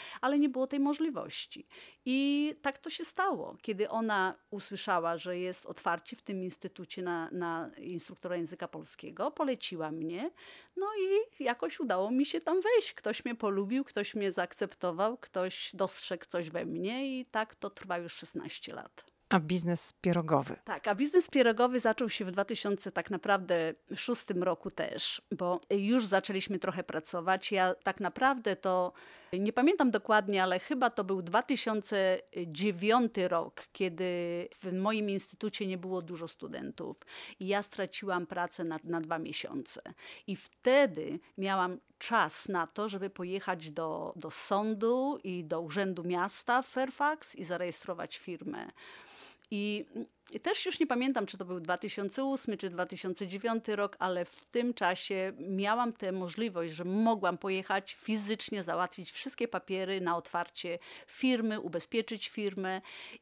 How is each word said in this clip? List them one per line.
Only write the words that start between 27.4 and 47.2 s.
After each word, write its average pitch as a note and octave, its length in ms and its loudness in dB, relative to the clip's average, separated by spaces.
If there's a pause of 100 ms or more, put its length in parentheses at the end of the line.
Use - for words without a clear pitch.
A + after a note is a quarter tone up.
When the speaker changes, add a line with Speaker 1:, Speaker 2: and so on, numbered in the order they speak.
Speaker 1:
Ja F#3 220 4
tak - 260 -2
naprawdę A3+ 560 2
to F#3 360 2 (400)
nie G3 200 2
pamiętam C#4+ 380 6
dokładnie, G3+ 520 4
ale F#3 160 4
chyba B3 320 2
to G#3 140 0
był F#3+ 180 0
dwa F3 200 4
tysiące G#3 800 2 (260)
dziewiąty G3+ 800 2
rok, E3 340 -2 (100)
kiedy F3 840 -2
w F#3 180 -8
moim G#3 380 2
instytucie G3+ 560 -4
nie F#3 120 -2
było F#3 240 -4
dużo E3 260 -8
studentów - 680 -10 (440)
i F#3 60 -6
ja G3+ 160 2
straciłam F#3 640 -4
pracę F3 380 -4
na, D#3+ 200 -4
na E3+ 160 -2
dwa D#3+ 180 -2
miesiące. - 640 -8 (460)
I F#3+ 100 -4
wtedy B3+ 800 2 (200)
miałam F#3+ 400 0 (200)
czas G3+ 500 2
na F3 180 0
to, G#3 220 -4
żeby G3 220 -4
pojechać F3+ 600 -4
do, E3 460 -4
do D#3+ 140 -8
sądu A3+ 920 2
i F3+ 200 -4
do D#3+ 160 -2
Urzędu F3 440 -2
Miasta F#3+ 580 2
w - 40 -14
Fairfax C#4+ 680 -2